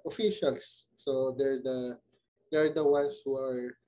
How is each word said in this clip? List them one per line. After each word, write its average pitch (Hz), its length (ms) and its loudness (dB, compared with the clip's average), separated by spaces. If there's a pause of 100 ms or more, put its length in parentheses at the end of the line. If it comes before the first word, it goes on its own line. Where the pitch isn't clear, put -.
officials. 170 800 -2 (100)
So 131 400 0
they're 135 240 2
the, 127 360 -4 (540)
they're 156 220 4
the 156 100 2
ones 143 400 2
who 135 140 -2
are 127 400 -4 (100)